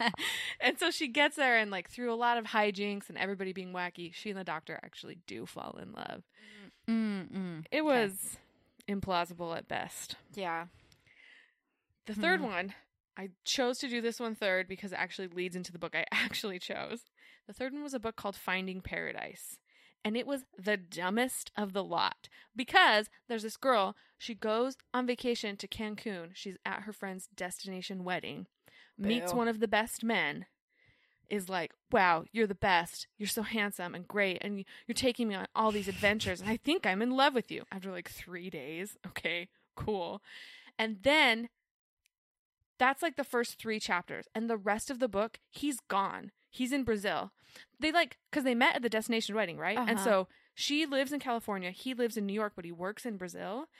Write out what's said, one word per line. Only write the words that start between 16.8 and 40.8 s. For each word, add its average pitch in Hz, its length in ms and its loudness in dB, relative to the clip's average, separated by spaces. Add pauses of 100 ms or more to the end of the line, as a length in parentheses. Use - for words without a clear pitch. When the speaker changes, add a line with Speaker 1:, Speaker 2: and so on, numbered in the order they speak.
Speaker 1:
The 214 60 -14
third 262 200 -6
one 294 80 -6
was 277 140 -6
a 247 40 -2
book 226 160 -6
called 202 200 -6
Finding 185 460 -2
Paradise. - 760 -8 (480)
And 214 100 -2
it 233 120 -2
was 269 180 -4 (120)
the 208 200 0
dumbest 185 760 -2
of 202 180 -4
the 190 100 0
lot 170 460 -2 (260)
because 247 540 6 (180)
there's 226 160 -4
this 220 140 -6
girl, 214 380 4 (240)
she 233 160 -8
goes 226 420 0 (160)
on 247 140 2
vacation 233 500 0
to 196 100 -10
Cancun. 208 680 -6
She's 185 300 -10
at 202 180 -4
her 208 100 -10
friend's 190 420 -8
destination 185 680 -6
wedding, 175 420 -4 (520)
meets 202 340 2
Speaker 2:
Boo. 247 80 2
Speaker 1:
one 233 80 4
of 226 120 0
the 226 80 2
best 214 360 2
men, 175 420 2 (840)
is 196 200 -2
like, 180 240 -2 (180)
"Wow, 175 420 6
you're 220 140 4
the 196 80 0
best. 175 520 2 (100)
You're 208 120 -4
so 226 140 -2
handsome 208 520 -2
and 175 120 -10
great. 196 340 2
And 202 160 -4
y-, 196 80 -6 (200)
you're 233 100 -4
taking 240 340 2
me 202 60 -2
on 190 200 -4
all 220 160 6
these 208 160 0
adventures. 196 540 2
And 196 80 -4
I 226 80 2
think 330 280 2
I'm 196 160 2
in 247 100 2
love 269 220 6
with 240 160 0
you." - 220 -8
After, 190 180 -10
like, 180 200 -8
three 180 400 -12
days. 160 480 -8 (100)
Okay, 170 400 -4 (280)
cool. 196 460 -4 (560)
And 220 260 0